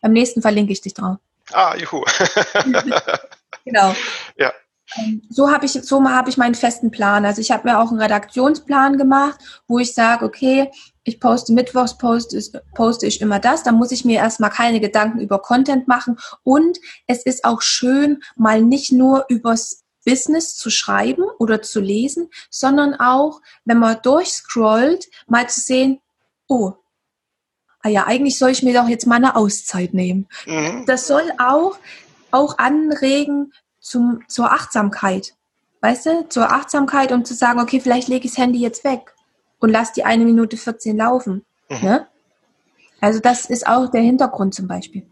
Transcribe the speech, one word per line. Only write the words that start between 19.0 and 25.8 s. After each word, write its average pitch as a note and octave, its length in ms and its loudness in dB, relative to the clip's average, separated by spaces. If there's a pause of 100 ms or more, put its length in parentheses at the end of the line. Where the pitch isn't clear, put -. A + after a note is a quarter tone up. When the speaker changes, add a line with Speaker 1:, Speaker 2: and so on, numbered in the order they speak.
Speaker 1:
übers A3+ 540 -2 (220)
Business D4+ 520 0
zu - 140 -8
schreiben G#3+ 540 -2 (140)
oder A3 240 0
zu - 180 -6
lesen, A#3 500 -4 (180)
sondern C#4+ 460 0
auch, C4 460 0 (240)
wenn A#3 140 2
man A3+ 240 2
durchscrollt, C4 1040 0 (220)
mal A#3+ 200 0
zu - 120 -6
sehen, C4+ 400 0 (480)